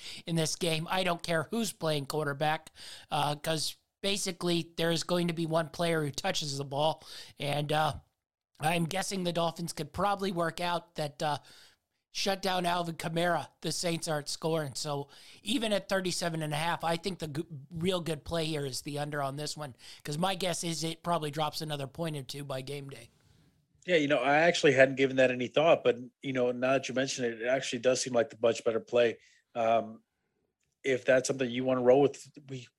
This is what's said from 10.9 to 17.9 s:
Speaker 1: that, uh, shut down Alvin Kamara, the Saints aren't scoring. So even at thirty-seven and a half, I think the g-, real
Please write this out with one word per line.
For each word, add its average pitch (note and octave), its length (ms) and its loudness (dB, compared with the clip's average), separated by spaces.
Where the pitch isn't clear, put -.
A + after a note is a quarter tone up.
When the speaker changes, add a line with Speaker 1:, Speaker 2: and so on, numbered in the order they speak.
Speaker 1:
that, D3 300 -6
uh, D3 140 0
shut G3 280 -2
down F#3 240 0
Alvin F3 300 0
Kamara, E3 520 0
the - 100 -4
Saints E3 380 -2
aren't D3 220 -2
scoring. D#3+ 440 -2
So C#3+ 340 -4
even A3 280 -2
at G3 160 -2
thirty-seven F3 540 -2
and D3+ 140 -2
a - 20 0
half, D#3+ 260 -2
I E3+ 140 0
think F3 220 -4
the D#3+ 100 -8
g-, D3 160 -4
real F3+ 300 -2